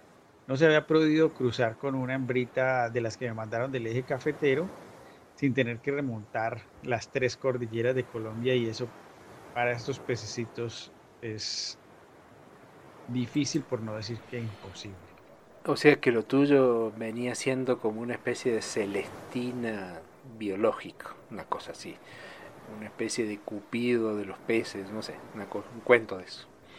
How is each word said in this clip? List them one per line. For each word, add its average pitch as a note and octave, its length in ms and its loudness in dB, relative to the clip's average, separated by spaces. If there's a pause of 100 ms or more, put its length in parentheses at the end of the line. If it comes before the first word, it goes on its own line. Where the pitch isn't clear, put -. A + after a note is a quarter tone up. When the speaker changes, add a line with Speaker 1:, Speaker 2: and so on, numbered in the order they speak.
(480)
Speaker 1:
no C3 100 0
se D#3+ 80 6
había D3+ 220 6
podido D#3 460 6
cruzar A#2 440 2
con C#3 160 -4
una C3 220 -2
hembrita B2+ 760 2
de A#2+ 120 -2
las A2+ 160 -4
que B2+ 100 -4
me A2+ 80 -6
mandaron A2+ 360 -4
del B2 140 -4
eje A#2 160 -2
cafetero C#3+ 640 0 (680)
sin C#3 180 2
tener A#2+ 260 2
que C#3+ 120 -2
remontar A#2 720 -4 (200)
las B2 300 -2
tres B2+ 260 0
cordilleras B2 560 0
de B2+ 100 0
Colombia, A2+ 520 -2
y A#2 120 2
eso A2+ 200 -4 (680)
para A#2+ 200 2
estos A#2+ 260 -6
pececitos A2+ 920 -6 (300)
es - 560 -8 (1300)
difícil, B2+ 540 -2
por A#2+ 200 -4
no A2 140 -6
decir A2 240 -6 (120)
que B2 80 -6
imposible. G2 580 -10 (680)
Speaker 2:
O C#3+ 100 2
sea D3 220 8
que - 140 2
lo A2+ 120 4
tuyo C3 680 6
venía A#2 440 -4
siendo C3 440 0
como A2 220 -2
una A#2+ 120 -4
especie A#2+ 400 -2
de A2 80 0
Celestina G#2 1400 -4 (400)
biológico, G#2 720 -2 (160)
una F#2+ 140 -10
cosa - 300 -6
así, - 220 -12 (800)
una G#2+ 100 -10
especie A2 400 -2
de G#2 100 -4
Cupido A2+ 760 0
de G#2 100 -4
los F#2+ 140 -10
peces, A2 520 -2
no G#2+ 100 -6
sé, - 140 -10 (200)
una G#2 100 -10
co-, G2+ 280 -8
un A2+ 80 -14
cuento A2 360 6
de F#2 60 -12
eso. - 240 -16 (320)